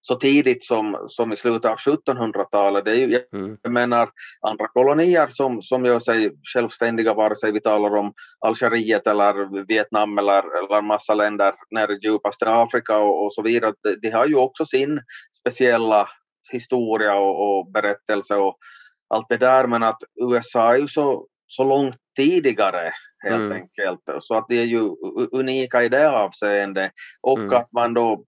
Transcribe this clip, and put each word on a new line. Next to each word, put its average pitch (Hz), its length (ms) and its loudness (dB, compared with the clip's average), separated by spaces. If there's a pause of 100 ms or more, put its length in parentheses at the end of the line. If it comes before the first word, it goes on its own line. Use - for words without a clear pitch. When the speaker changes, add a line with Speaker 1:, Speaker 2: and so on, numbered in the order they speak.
Speaker 1:
så 127 140 -4
tidigt 139 480 2
som, 107 440 -2
som 113 260 -4
i - 20 -4
slutet 113 360 0
av 110 60 -4
sjuttonhundratalet. 101 1080 0
Det 107 60 0
är 113 40 2
ju, 131 160 2
jag - 100 2 (120)
Speaker 2:
Mm. 101 240 -8 (120)
Speaker 1:
menar, 120 400 0 (380)
andra 107 200 -6
kolonier 151 640 4
som, 123 300 -4
som 127 240 -2
gör 120 140 2
sig 110 320 0 (220)
självständiga, 117 600 0
vare 107 220 2
sig 107 160 -2
vi 104 100 -2
talar 104 340 2
om 101 180 -2 (320)
Algeriet 113 600 0
eller 98 600 0
Vietnam 104 500 0
eller, 101 200 4 (200)
eller 101 240 0
massa 104 320 -2
länder 104 400 0 (180)
nere 107 220 -2
i 101 80 -6
djupaste 107 480 -2
Afrika 117 480 2
och, 104 280 2
och 101 80 -6
så 110 80 -8
vidare. 113 320 0 (100)
De, 98 180 0
de 110 100 -4
har 113 140 2
ju 151 100 0
också 131 300 0
sin 139 360 -2 (380)
speciella 113 720 2 (420)
historia 110 640 -2
och, 98 440 0
och 92 120 -10
berättelse 104 640 -2
och 98 220 0 (520)
allt 110 200 -2
det 117 80 0
där, 127 300 4
men 117 160 0
att 113 200 -2 (180)
U 123 160 0
S 117 180 -6
A 117 180 4
är 127 40 4
ju 147 100 0
så, 139 400 -2 (200)
så - 160 -4
långt 135 320 0 (220)
tidigare 113 760 0 (320)
helt 98 120 -2
Speaker 2:
Mm. 104 160 -2
Speaker 1:
enkelt. 90 720 -8
Så 113 120 -4
att 113 140 -2
de 120 80 0
är 117 80 0
ju 117 140 0
u-, 101 520 -4
unika 131 520 -2
i 117 60 0
det 143 200 4
avseende. 101 840 -2 (300)
Och 127 180 0
Speaker 2:
Mm. 104 140 -2
Speaker 1:
att 120 180 0
man 117 220 -2
då 113 340 0